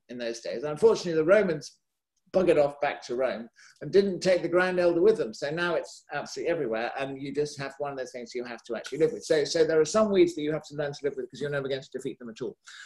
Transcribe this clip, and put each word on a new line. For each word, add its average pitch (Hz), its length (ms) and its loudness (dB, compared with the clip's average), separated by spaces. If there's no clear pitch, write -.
in 123 60 -10
those 117 240 -6
days. 101 220 -6
Unfortunately, 160 520 2
the 156 100 4
Romans 180 540 2
buggered 170 320 6
off - 160 -2
back 143 240 -4
to 123 120 -6
Rome 117 320 -4
and 147 100 -8
didn't 196 300 4
take 180 220 2
the 165 60 -4
ground 180 300 2
elder 175 240 4
with 220 140 6
them. 117 180 -4
So 147 160 -4
now 170 240 -2
it's - 380 -6
absolutely 143 400 -4
everywhere, 120 440 -2
and 139 240 -6
you 139 140 -8
just 147 240 -2
have 135 200 -8
one 143 120 -4
of 135 80 -8
those 127 140 -8
things 120 200 -12
you 123 120 -6
have 120 200 -12
to 113 120 -6
actually 135 220 -8
live 156 140 4
with. 104 120 -12
So, 156 200 2
so 160 200 2
there 160 160 2
are 156 40 6
some 214 280 2
weeds 175 240 4
that 151 60 -6
you 151 100 -2
have 151 160 -4
to 147 80 -12
learn 147 160 -4
to - 100 -14
live 139 140 -2
with 127 100 -8
because 120 140 -16
you're 143 100 -4
never 139 160 -4
going 131 160 -4
to - 80 -20
defeat - 300 -10
them 120 100 -14
at 107 100 -16
all. 107 160 -6